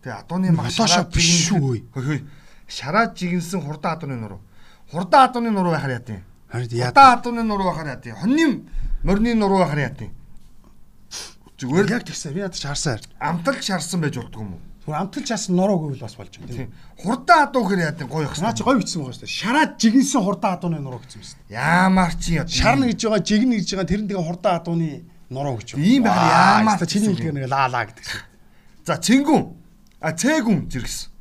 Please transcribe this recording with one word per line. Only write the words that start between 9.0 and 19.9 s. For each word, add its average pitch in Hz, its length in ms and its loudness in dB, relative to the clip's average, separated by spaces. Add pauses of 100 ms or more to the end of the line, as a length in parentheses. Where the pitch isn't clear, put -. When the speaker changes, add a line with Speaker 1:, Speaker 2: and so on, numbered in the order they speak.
Speaker 1:
морины 214 320 2
нуруу 196 280 2
байхаар 147 180 0 (100)
яа - 40 -10
тийм? 104 180 -12 (1500)
Зүгээр 151 300 0
л 202 100 0
Speaker 2:
Яг - 80 -6
тэгсэн. 143 280 -10
Би 185 80 -6
надад 185 180 -8
ч - 60 -10
харсаар. 139 360 -4 (180)
Speaker 1:
амтал 175 420 -2
шарсан 180 400 -4
байж 143 180 -4
болдгоо 110 240 -12
юм 95 100 -10
уу? 85 80 -14 (240)
Speaker 2:
Зүгээр 156 140 -6
амтал 202 260 -8
шарсан 190 300 -4
нуруу 190 220 2 (100)
гэвэл 123 160 -8
бас 110 140 -14
болж 98 180 -18
байна, - 160 -16
тийм. 120 60 -8
Speaker 1:
Тийм. 135 120 -10 (300)
Хурдан 254 480 2
адуу 262 160 -2
гэхээр 185 240 0
яа 147 60 -4
тийм 135 160 -10
гоё 151 180 -4
Speaker 2:
Наа 196 260 -4
чи 220 80 -4
Speaker 1:
хэвчээ. 202 60 -4
Speaker 2:
гоё 262 100 4
бичсэн - 220 -4
байгаа 127 140 -8
шүү - 100 -16
дээ. - 160 -10
"Шараад 302 400 2
жигэнсэн 233 420 4